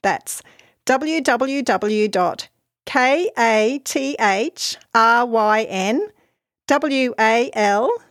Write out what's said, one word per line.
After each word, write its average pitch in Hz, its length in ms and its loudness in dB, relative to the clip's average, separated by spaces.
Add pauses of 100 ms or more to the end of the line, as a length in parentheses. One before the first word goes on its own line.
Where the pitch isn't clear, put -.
That's - 400 -4 (440)
w 302 340 0
w 269 420 0
w 214 460 0
dot 180 400 -2 (380)
k 277 520 0
a 226 460 2
t 277 340 -4
h 214 600 -2 (160)
r 233 320 4
y 220 420 0
n 214 400 -2 (580)
w 269 540 0
a 220 320 2
l 208 380 0 (200)